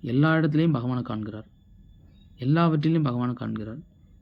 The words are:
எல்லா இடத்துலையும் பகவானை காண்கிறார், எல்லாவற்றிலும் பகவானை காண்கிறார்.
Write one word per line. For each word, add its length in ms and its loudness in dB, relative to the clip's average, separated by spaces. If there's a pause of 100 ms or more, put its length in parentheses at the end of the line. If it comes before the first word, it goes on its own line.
எல்லா 340 2
இடத்துலையும் 360 2
பகவானை 320 -2
காண்கிறார், 440 -8 (880)
எல்லாவற்றிலும் 680 2
பகவானை 320 -2
காண்கிறார். 440 -8 (420)